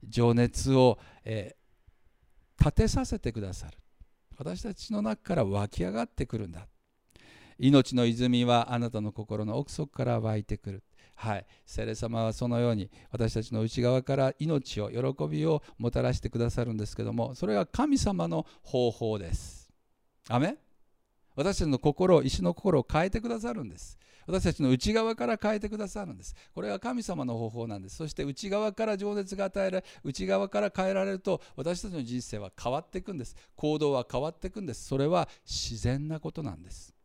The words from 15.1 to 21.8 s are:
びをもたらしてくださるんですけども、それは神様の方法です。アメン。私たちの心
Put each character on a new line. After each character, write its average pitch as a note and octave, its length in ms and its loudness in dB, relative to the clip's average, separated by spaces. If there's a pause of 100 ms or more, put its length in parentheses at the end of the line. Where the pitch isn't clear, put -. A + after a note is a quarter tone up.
び D3+ 180 0
を D#3 160 2 (160)
も A#2 140 -2
た B2 100 0
ら B2 100 2
し - 60 -2
て - 100 -4
く A#2 120 -2
だ A#2+ 100 2
さ A#2+ 140 0
る A#2+ 100 -4
ん - 20 -4
で G#2+ 100 -2
す - 100 -10
け A2 80 -4
ど A2 80 -4
も、 A#2 240 -2
そ - 100 -4
れ G#3+ 80 2
は G3+ 120 2
神 C#4 320 2
様 F3+ 280 0
の E3 180 -2 (200)
方 B2 260 2
法 A2 300 -2
で E2+ 120 -8
す。 - 400 -8 (560)
ア A#2+ 120 2
メ D#3+ 80 2
ン。 C#4+ 100 -4 (800)
私 F#3 220 2
た F3+ 80 2
ち - 20 2
の C3+ 100 2
心 F3+ 380 6